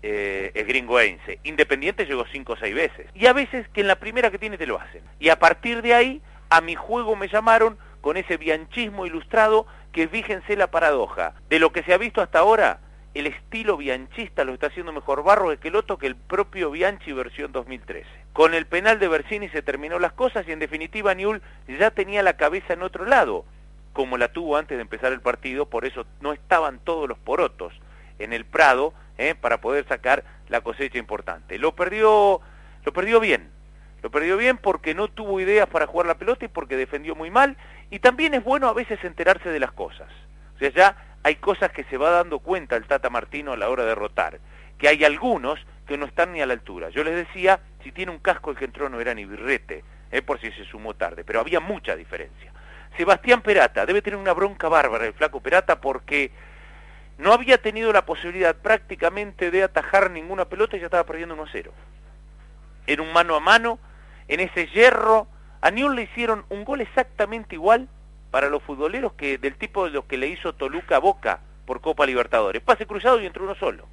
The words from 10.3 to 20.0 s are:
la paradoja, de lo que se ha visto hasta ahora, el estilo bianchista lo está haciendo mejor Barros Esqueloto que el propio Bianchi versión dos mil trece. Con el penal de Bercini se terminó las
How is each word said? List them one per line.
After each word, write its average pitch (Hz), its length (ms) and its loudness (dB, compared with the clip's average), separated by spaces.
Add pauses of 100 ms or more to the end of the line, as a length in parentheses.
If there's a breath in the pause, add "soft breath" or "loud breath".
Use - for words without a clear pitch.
la 190 120 2
paradoja, 127 680 0 (160)
de 156 100 4
lo 160 120 4
que 170 120 -6
se 180 100 4
ha 175 40 6
visto 220 240 -2
hasta 175 180 2
ahora, 190 400 4 (360 soft breath)
el 147 100 -6
estilo 208 520 -4
bianchista 139 680 -6
lo 131 100 -4
está 139 140 -6
haciendo 170 240 -10
mejor 143 320 -4
Barros 190 300 4
Esqueloto 180 440 -4
que 143 80 -8
el 131 100 -4
propio 185 540 -4
Bianchi 180 420 -4
versión 135 400 -8
dos 127 140 -8
mil 123 160 -14
trece. - 280 -16 (240)
Con 160 200 6
el 160 140 -2
penal 208 320 2
de 196 80 2
Bercini 170 420 -2
se 147 140 -6
terminó 151 340 -6
las 175 140 0